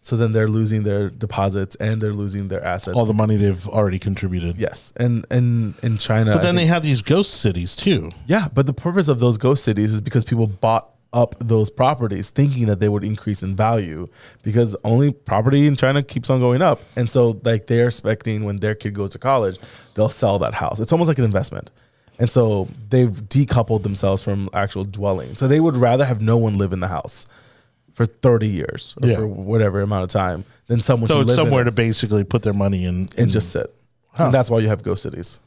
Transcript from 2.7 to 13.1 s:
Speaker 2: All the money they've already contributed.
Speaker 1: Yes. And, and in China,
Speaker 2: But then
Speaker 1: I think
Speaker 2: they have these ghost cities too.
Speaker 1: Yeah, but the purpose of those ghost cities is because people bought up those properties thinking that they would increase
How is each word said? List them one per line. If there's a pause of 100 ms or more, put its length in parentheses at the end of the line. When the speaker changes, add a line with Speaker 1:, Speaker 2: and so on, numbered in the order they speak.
Speaker 2:
All
the
money
they've
already
contributed.
Speaker 1:
Yes.
And,
and
in
China,
Speaker 2:
But
then
Speaker 1:
I
think
Speaker 2:
they
have
these
ghost
cities
too. (160)
Speaker 1:
Yeah,
but
the
purpose
of
those
ghost
cities
is
because
people
bought (240)
up
those
properties
thinking
that
they
would
increase